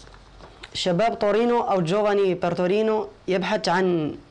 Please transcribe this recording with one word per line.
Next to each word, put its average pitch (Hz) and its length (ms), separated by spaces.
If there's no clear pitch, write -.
شباب 190 440
تورينو 233 420
أو 196 200
جوفاني 202 540
بيرتورينو 190 760
يبحث 185 400
عن 175 460